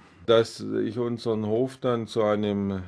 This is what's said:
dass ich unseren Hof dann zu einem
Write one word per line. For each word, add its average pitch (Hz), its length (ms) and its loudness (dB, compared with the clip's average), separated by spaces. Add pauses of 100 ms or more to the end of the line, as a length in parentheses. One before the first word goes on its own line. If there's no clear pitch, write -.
(260)
dass 113 340 4
ich 107 380 -4
unseren 117 460 -2
Hof 117 340 -2
dann 120 280 -2
zu 113 160 -2
einem 101 640 0